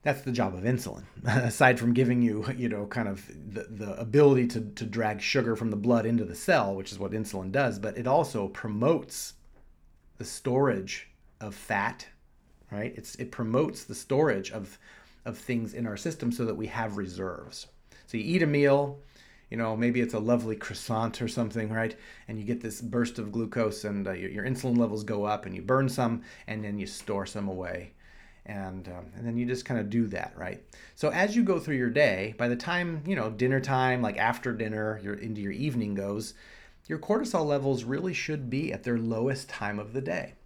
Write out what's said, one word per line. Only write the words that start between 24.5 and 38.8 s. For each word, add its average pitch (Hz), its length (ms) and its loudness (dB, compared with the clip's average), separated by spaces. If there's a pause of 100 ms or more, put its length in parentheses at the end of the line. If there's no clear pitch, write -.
levels 107 260 2
go 104 200 -2
up 104 220 -2
and 92 100 -8
you 95 60 -8
burn 131 260 4
some 120 360 0 (240)
and 107 160 -6
then 104 140 -4
you 98 80 -4
store 98 400 -4
some 101 220 -6
away. 90 460 -6 (520)
And, 95 440 -8
um, 90 160 -12 (100)
and 113 100 -8
then 117 120 0
you 120 80 0
just 127 180 -2
kinda 117 200 -2
do 110 240 2
that, 95 280 -6
right? 92 260 -8 (340)
So 151 140 0
as 202 280 2
you 240 60 6
go 185 160 4
through 156 180 -2
your 123 120 2
day, 110 480 4
by 120 120 2
the 123 60 2
time, 170 500 -2
you 190 100 0
know, 110 140 0
dinner 127 320 2
time, 127 400 2
like, 104 160 0
after 117 360 0
dinner, 107 480 -2
you're 101 120 -6
into 107 260 -6
your 98 140 -2
evening 120 400 -2
goes, 101 400 -2 (540)
your 156 120 -4
cortisol 208 460 2
levels 135 380 2
really 151 300 -2
should 143 360 -4
be 143 240 -2
at - 100 -8